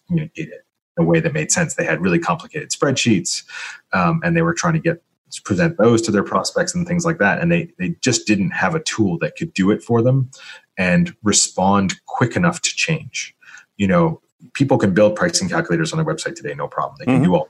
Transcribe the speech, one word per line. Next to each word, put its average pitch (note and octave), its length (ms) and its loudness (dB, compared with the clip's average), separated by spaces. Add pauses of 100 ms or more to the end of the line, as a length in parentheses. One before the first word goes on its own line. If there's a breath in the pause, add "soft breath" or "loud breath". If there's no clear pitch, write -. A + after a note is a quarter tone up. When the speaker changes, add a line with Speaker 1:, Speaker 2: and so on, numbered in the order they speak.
Speaker 1:
communicate D#2+ 420 -4
it - 160 -20 (340)
in E3+ 60 4
a - 20 2
way E3 140 4
that D#3+ 140 -2
made D3+ 160 -4
sense. F3 240 0
They F3+ 100 -4
had E2 160 -2
really F2 180 2
complicated E2+ 520 -6
spreadsheets, B2 720 0 (500 loud breath)
um, E3+ 320 2
and - 120 0
they - 60 4
were - 120 0
trying - 200 0
to - 60 2
get, E3 220 -2 (420)
present F2 320 0
those A2+ 260 4
to - 80 -4
their G2 120 2
prospects F#2 520 -2
and F2 120 -2
things F2 180 -2
like - 140 -2
that. G2+ 220 2
And E2+ 120 0
they, E2+ 260 -2
they F2 220 -4
just - 260 -2
didn't G2 240 2
have F#2 240 -2
a D#2+ 80 -2
tool F#2 360 0
that D#2+ 180 -6
could - 160 -8
do F#2+ 180 2
it A2 120 0
for A#2 180 0
them B2+ 300 2 (480 loud breath)
and F2 440 2
respond G2 720 2 (120)
quick - 300 -2
enough F2 260 0
to - 80 -2
change. - 640 -6 (420 loud breath)
You G2+ 120 0
know, E2+ 320 2 (320)
people C3+ 260 2
can G#2 160 2
build G#2 220 4
pricing F2 320 -2
calculators E3 440 -2
on E3 100 -2
their D#2 120 -4
website - 220 -10
today, D2 180 -10
no C#2+ 140 -8
problem. - 300 -6
They - 80 -10
can B2 100 4
Speaker 2:
Mm-hmm. B2+ 80 4
Speaker 1:
do F2+ 100 4
all D#2 160 2